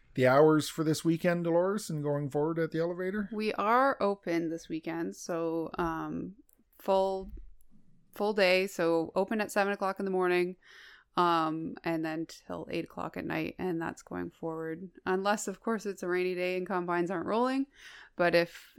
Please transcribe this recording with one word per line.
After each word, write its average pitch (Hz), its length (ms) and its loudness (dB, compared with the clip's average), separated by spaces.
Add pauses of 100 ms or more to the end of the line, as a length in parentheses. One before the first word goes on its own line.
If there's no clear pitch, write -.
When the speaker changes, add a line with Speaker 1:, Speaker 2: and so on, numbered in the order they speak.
(140)
Speaker 1:
the 127 120 6
hours 151 420 8
for - 160 -2
this 151 200 0
weekend, 170 400 2
Dolores, 180 440 0
and 151 140 -4
going 147 260 -2
forward 151 300 0
at 160 120 0
the 160 100 -2
elevator? 185 520 -4
Speaker 2:
We 214 220 -2
are 254 460 2
open 170 500 0
this 165 180 -8
weekend, 165 480 -6
so, 165 640 -4
um, 165 540 -4 (460)
full, 190 520 0 (840)
full 208 180 0
day. 185 340 4
So 165 480 0
open 196 260 0
at 208 120 -4
seven 202 200 2
o'clock 196 260 -2
in 202 60 -4
the 196 60 -2
morning, 180 460 2 (600)
um, 165 580 2 (100)
and 165 200 -2
then 160 220 -4 (200)
till 170 240 -8
eight 165 140 -4
o'clock - 320 -10
at - 100 -6
night, 160 320 -4
and 170 240 -2
that's - 200 -8
going 175 280 -8
forward. 160 580 -8 (160)
Unless, 196 440 0
of 190 120 -8
course, 226 240 -4
it's 196 200 -8
a 180 40 -4
rainy 180 260 0
day 180 220 -2
and 185 100 -4
combines 175 440 0
aren't 170 160 -4
rolling, 254 400 0 (500)
but 175 180 4
if - 440 0